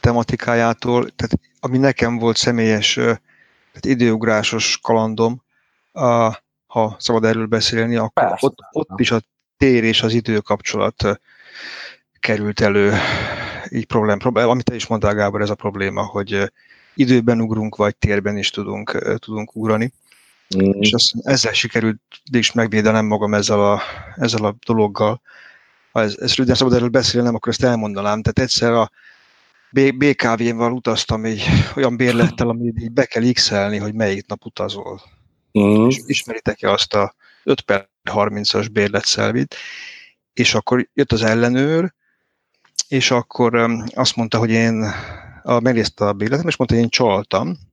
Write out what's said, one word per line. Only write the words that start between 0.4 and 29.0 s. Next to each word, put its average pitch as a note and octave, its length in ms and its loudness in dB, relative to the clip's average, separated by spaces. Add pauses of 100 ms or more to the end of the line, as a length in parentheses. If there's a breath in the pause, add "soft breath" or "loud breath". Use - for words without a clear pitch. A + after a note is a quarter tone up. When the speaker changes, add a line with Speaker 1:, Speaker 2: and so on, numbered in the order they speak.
Speaker 1:
tehát - 280 -6 (220)
ami B2+ 180 -2
nekem B2 400 2
volt A2+ 180 0
személyes, A2 600 0
ö, B2 60 -2
tehát - 840 -6
időugrásos A2+ 960 0
kalandom, A2+ 600 0 (500)
a, A#2 460 2 (280)
ha A2 320 -2
szabad A2+ 260 0
erről A2 220 2
beszélni, A2+ 500 0
akkor A2+ 320 0
Speaker 2:
Persze, F2+ 180 -2
Speaker 1:
ott, C3+ 100 0
Speaker 2:
persze. - 160 -20
Speaker 1:
ott C#3+ 280 -6
is A#2+ 100 2
a A2+ 100 0 (360)
tér B2 280 4
és A2+ 180 2
az A2 100 0
idő A2+ 260 0
kapcsolat, G#2 640 -2
ö, G2+ 100 2 (1080 loud breath)
került G#2 400 -2
elő, G2+ 320 4 (760 loud breath)
így A#2 180 -6
problém, G#2+ 320 0
problém, A#2+ 300 0
amit B2 160 2
te B2 100 0
is A2+ 120 -8
mondtál, G#2 280 0
Gábor, G#2 260 0
ez G#2 100 -2
a G#2+ 40 -2
probléma, G2 500 -4
hogy, G2+ 280 -6
ö, G2 120 0 (500 soft breath)
időben A#2+ 460 4
ugrunk, A2 360 -4
vagy G#2 200 0
térben G#2 400 -2
is G2 140 -4
tudunk, G2+ 420 -8
ö, G#2 240 -4
tudunk G#2+ 400 -10
ugrani. A2 360 -2 (640 soft breath)
Speaker 2:
Mm. F#3+ 140 4 (100)
Speaker 1:
És - 120 2
azt, - 200 2 (100)
ezzel B2 300 0
sikerült A2 480 -2 (320)
is A#2+ 200 2
megvédenem A2 540 2
magam G#2+ 280 0
ezzel G#2 380 2
a, G2+ 80 0 (360 loud breath)
ezzel A2 280 -2
a G#2 100 0 (120)
dologgal. G#2+ 540 0 (720 soft breath)
Ha A#2 80 0
ez, G#2 200 0
ez B2+ 140 -2
röviden B2+ 220 2
szabad B2+ 180 2
erről A#2+ 140 2
beszélnem, A#2+ 460 0
akkor A2+ 180 -4
ezt - 120 -2
elmondanám. G#2+ 580 -2
Tehát - 160 -2
egyszer A#2+ 340 0
a A2+ 180 2 (840 soft breath)